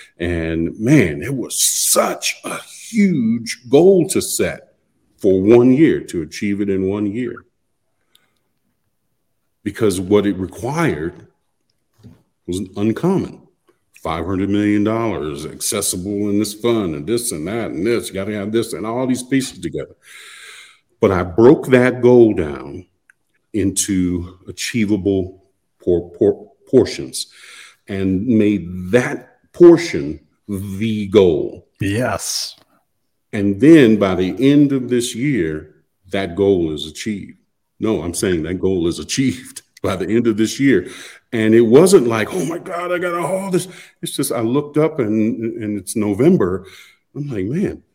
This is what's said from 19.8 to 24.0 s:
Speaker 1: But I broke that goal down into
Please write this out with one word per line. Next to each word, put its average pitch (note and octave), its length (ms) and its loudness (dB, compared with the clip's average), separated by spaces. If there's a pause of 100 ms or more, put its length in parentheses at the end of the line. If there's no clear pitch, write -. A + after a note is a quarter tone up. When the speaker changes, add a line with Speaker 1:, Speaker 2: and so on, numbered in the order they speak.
Speaker 1:
But G#2 100 4
I F2 120 0
broke A#2 440 4
that B2 340 4
goal A#2+ 320 6
down C#2+ 540 -8 (640)
into F2+ 960 -2